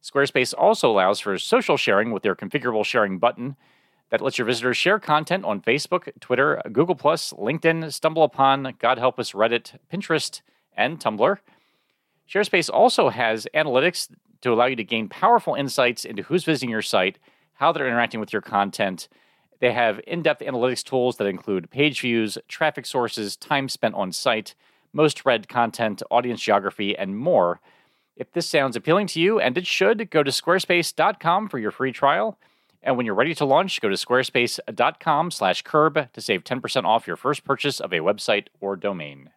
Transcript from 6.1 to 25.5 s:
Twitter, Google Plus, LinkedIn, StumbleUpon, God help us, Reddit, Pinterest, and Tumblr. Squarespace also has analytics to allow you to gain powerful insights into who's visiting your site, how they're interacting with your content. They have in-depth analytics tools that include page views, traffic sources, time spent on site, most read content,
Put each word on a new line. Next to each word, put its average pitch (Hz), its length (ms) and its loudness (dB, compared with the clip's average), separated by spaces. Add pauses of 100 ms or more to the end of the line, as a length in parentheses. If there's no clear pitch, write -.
Twitter, 139 420 0 (120)
Google 160 240 2
Plus, 160 380 0
LinkedIn, 160 500 0
StumbleUpon, 139 960 2
God 123 180 2
help 123 220 0
us, 113 100 -4
Reddit, 113 480 0 (120)
Pinterest, - 520 -4 (340)
and 131 220 0
Tumblr. 120 400 0 (920)
Squarespace 190 440 0
also 208 360 4
has 110 460 0
analytics 151 540 2 (320)
to 123 120 0
allow 120 140 4
you 131 100 -2
to 110 80 -6
gain 110 240 -4
powerful 196 460 2
insights 127 500 0
into 110 180 -10
who's 165 220 -2
visiting 135 260 0
your 110 120 -2
site, 98 360 0 (360)
how 156 180 2
they're 147 140 -2
interacting 117 340 0
with 101 120 -8
your 104 100 -2
content. 98 680 -2 (520)
They 123 120 2
have 110 340 0
in-depth 156 360 -2
analytics 127 400 -2
tools 123 360 -2
that 101 80 -2
include 92 440 -4
page 139 300 0
views, 113 360 -2 (120)
traffic 151 360 -4
sources, 110 520 -4
time 139 320 -2
spent 113 260 -2
on 95 160 -4
site, - 460 -4 (360)
most 151 320 0
read 117 240 0
content, 113 640 -2